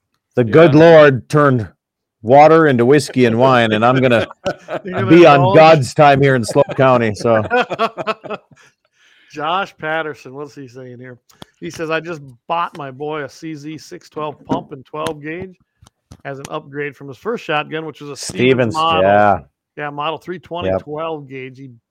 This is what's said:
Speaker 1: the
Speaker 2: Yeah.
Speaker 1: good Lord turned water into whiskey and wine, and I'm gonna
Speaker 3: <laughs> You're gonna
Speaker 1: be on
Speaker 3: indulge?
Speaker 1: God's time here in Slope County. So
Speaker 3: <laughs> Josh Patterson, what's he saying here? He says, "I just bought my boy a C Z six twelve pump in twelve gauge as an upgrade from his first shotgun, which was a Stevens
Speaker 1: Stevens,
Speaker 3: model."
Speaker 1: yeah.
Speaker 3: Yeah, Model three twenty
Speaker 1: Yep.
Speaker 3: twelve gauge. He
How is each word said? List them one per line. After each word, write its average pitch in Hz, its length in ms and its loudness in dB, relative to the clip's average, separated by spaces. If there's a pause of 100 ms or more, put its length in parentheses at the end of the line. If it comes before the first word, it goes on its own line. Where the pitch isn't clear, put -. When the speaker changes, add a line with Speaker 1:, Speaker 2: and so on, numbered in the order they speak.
(360)
Speaker 1:
the 123 100 0
Speaker 2:
Yeah. 104 60 -6
Speaker 1:
good 151 240 6
Lord 151 540 6
turned 135 420 0 (520)
water 151 440 6
into 120 180 0
whiskey 135 400 2
and 113 120 0
wine, 120 360 2
and 107 120 0
I'm 127 160 2
gonna 123 260 0 (100)
Speaker 3:
<laughs> - 460 -10
You're 185 100 -14
gonna 190 140 -4
Speaker 1:
be 170 200 6
on 147 80 8
Speaker 3:
indulge? 120 220 0
Speaker 1:
God's 160 360 4
time 143 300 4
here 135 120 2
in 120 80 -4
Slope - 320 -2
County. 120 400 0
So 110 280 0
Speaker 3:
<laughs> 220 920 -6 (920)
Josh 165 460 -8
Patterson, 156 560 -8
what's 143 220 -16
he 139 120 -18
saying 123 320 -20
here? 127 180 -20 (420)
He 175 100 -14
says, 160 200 -12
"I 160 120 -4
just 160 200 -14 (260)
bought 170 300 -6
my 143 140 -14
boy 151 320 -10
a 131 60 -14
C 160 260 -16
Z 151 220 -16
six - 320 -20
twelve 151 340 -12
pump 160 300 -8
in 131 100 -20
twelve 156 380 -12
gauge 175 340 -16 (720)
as 139 140 -14
an 139 100 -16
upgrade 143 480 -12
from 143 100 -20
his 131 100 -20
first 220 280 -10
shotgun, 151 400 -6
which 151 160 -18
was 147 80 -18
a 139 80 -16
Stevens - 260 -10
Speaker 1:
Stevens, 123 320 0
Speaker 3:
model." 160 280 0
Speaker 1:
yeah. 101 360 2 (380)
Speaker 3:
Yeah, 147 120 -10
Model 147 280 -10
three 175 200 -14
twenty 175 300 -10
Speaker 1:
Yep. 185 140 -2
Speaker 3:
twelve 151 480 -12
gauge. 131 280 -16
He 135 140 -20 (200)